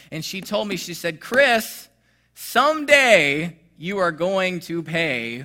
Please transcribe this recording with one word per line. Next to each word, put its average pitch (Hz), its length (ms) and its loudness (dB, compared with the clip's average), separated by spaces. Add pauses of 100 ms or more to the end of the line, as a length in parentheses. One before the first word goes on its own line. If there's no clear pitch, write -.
(120)
And 156 140 -8
she 190 160 -8
told 208 260 -4
me, 190 80 -4
she 170 180 -8
said, 165 280 -8
"Chris, 240 640 0 (460)
someday 240 1300 2 (180)
you 190 200 -6
are 175 160 0
going 180 480 -2
to 170 200 -6
pay 135 640 -4